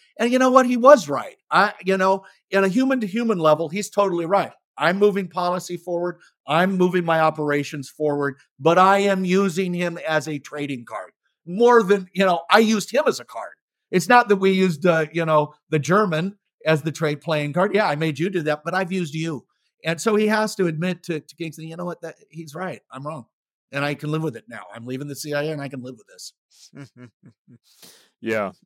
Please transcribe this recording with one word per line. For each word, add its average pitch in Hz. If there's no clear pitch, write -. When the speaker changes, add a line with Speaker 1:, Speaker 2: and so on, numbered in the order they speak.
Speaker 1:
And 240
you 254
know 262
what? 254
He 247
was 240
right. 110
I, 190
you 190
know, 190
in 196
a 190
human 262
to 214
human 220
level, 156
he's 190
totally 175
right. 165
I'm 165
moving 196
policy 180
forward. 175
I'm 180
moving 180
my 165
operations 147
forward, 143
but 160
I 190
am 196
using 180
him 175
as 151
a 147
trading 143
card 98
more 233
than, 196
you 190
know, 175
I 208
used 214
him 269
as 185
a -
card. 104
It's 175
not 240
that 202
we 190
used, 185
uh, 160
you 165
know, 151
the 156
German 180
as 156
the 156
trade 151
playing 147
card. 190
"Yeah, 202
I 147
made 156
you 175
do 180
that, 151
but 170
I've 185
used 170
you." 160
And 160
so 214
he 214
has 214
to 185
admit 170
to, 160
to -
Kingston, 160
"You 165
know 175
what? 170
That, 160
he's 156
right. 170
I'm 135
wrong. 151
And 143
I 147
can 147
live 160
with 139
it 107
now. 107
I'm 117
leaving 131
the 139
C 147
I 147
A 156
and 147
I 139
can 127
live 127
with -
this." -
Speaker 2:
<laughs> 123
Yeah. 107